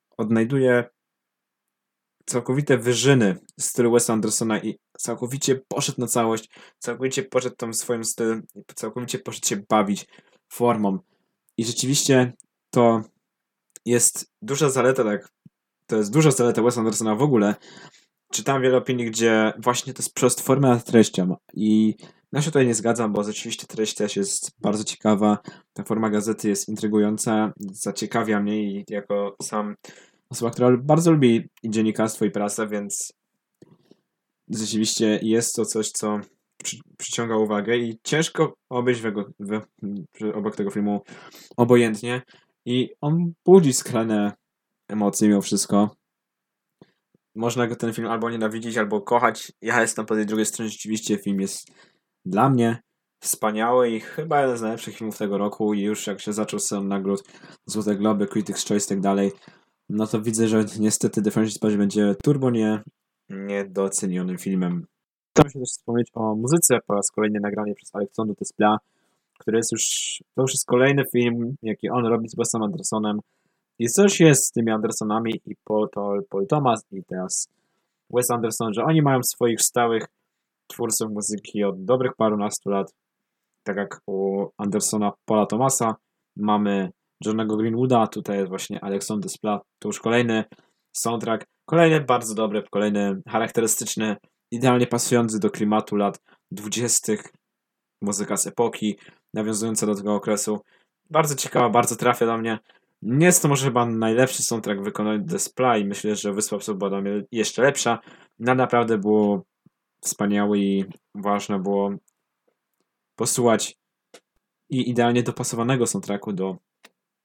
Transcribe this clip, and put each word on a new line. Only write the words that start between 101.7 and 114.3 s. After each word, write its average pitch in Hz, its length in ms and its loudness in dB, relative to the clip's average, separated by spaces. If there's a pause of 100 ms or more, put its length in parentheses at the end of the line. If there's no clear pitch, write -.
trafia 120 300 2
do 113 120 0
mnie. 113 220 -2 (420)
Nie 135 240 2
jest 175 160 6
to 160 60 2
może 139 180 2
chyba 120 200 2
najlepszy 113 580 2
soundtrack 107 380 -4
w - 20 -6
wykonaniu 107 420 -2
Despla 110 520 0
i 104 80 0
myślę, 101 300 -4
że 101 180 -4
Wyspa 104 240 -4
Psów 101 200 -6
była 98 120 -2
dla 98 120 -4
mnie 101 300 -4
jeszcze 113 300 -2
lepsza. 120 380 0 (400)
No, 123 160 2
naprawdę 117 420 2
było 101 460 2 (580)
wspaniały 104 580 0
i 98 260 0 (300)
ważne 101 440 -2
było 101 320 -2 (1200)
posłuchać 113 640 2 (920)